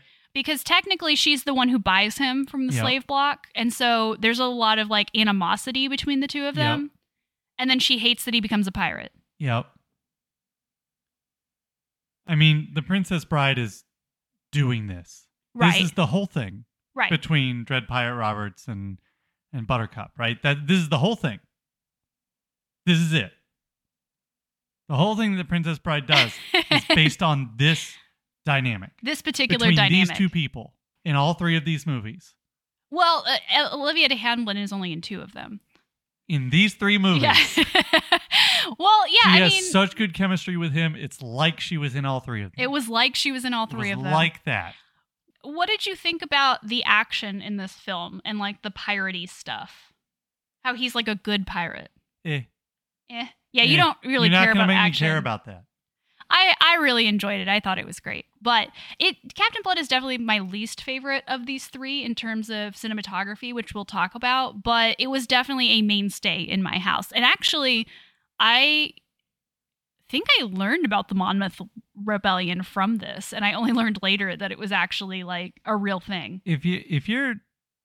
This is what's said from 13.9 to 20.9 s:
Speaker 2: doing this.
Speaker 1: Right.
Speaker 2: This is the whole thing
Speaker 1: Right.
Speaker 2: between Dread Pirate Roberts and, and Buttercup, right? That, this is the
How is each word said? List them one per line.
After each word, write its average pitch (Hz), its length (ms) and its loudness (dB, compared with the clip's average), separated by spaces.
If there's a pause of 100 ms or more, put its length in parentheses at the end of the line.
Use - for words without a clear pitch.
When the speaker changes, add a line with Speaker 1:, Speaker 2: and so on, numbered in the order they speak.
Speaker 2:
doing 123 340 0
this. 90 400 -14 (280)
Speaker 1:
Right. 175 200 4
Speaker 2:
This 190 100 2
is 156 80 -2
the 175 140 0
whole 185 200 0
thing 107 380 -8 (300)
Speaker 1:
Right. 208 160 0
Speaker 2:
between 131 540 0
Dread 127 240 -4
Pirate 123 280 -2
Roberts 104 520 -4
and, 98 300 -10 (540)
and 117 140 -8
Buttercup, 113 520 -6
right? 117 240 -2
That, 143 240 0
this 185 120 4
is 160 100 0
the 139 100 0